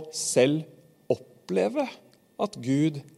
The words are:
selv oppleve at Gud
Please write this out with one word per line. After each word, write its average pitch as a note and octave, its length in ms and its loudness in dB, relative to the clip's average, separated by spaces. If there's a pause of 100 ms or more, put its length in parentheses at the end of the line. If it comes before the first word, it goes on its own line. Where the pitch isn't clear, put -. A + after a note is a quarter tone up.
(100)
selv D3 560 2 (480)
oppleve A3 720 -2 (560)
at - 160 -4
Gud C#3 400 0 (200)